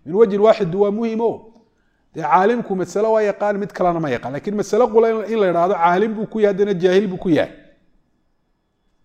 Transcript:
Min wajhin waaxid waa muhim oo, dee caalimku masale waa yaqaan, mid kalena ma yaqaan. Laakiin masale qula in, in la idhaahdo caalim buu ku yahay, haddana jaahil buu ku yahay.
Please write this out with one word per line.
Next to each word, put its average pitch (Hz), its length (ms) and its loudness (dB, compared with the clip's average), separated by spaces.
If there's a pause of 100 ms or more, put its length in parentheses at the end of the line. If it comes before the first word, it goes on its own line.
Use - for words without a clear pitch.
Min 156 80 -6
wajhin 202 260 4
waaxid 214 340 2
waa 202 160 2
muhim 220 300 -4
oo, 220 160 -2 (800)
dee 160 60 -8
caalimku 196 540 2
masale 190 320 -2
waa 220 140 2
yaqaan, 202 360 -2
mid 202 140 -6
kalena 175 280 0
ma 151 100 -2
yaqaan. 123 220 -4
Laakiin 196 240 -6
masale 208 300 0
qula 226 240 2
in, 214 220 -6
in 226 80 -2
la 190 100 2
idhaahdo 170 240 0
caalim 180 400 2
buu 208 120 -6
ku - 140 -8
yahay, 202 140 4
haddana 202 200 0
jaahil 185 340 2
buu 185 100 -6
ku 196 120 -6
yahay. 127 220 0 (1500)